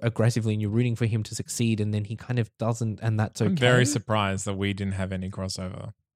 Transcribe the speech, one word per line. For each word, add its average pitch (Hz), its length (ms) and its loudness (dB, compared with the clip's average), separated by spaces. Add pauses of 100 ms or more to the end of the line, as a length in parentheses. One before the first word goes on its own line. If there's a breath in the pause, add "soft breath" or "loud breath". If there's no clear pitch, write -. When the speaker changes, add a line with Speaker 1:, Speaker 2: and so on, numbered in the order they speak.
Speaker 1:
aggressively, 113 500 2
and 107 80 -2
you're 104 100 0
rooting 117 240 2
for 117 120 0
him 107 160 -2
to - 120 -12
succeed, 113 440 -2
and 104 140 -2
then 104 120 0
he 113 100 -8
kind 123 220 -6
of 113 220 -2
doesn't, 113 420 -2
and 110 180 0
that's - 220 -2
okay. 110 80 4
Speaker 2:
I'm 196 80 2
very 123 280 6
surprised 101 600 0
that 101 120 -2
we 98 160 0
didn't 98 200 -4
have 95 180 -4
any 92 200 -6
crossover. 95 600 -8 (220)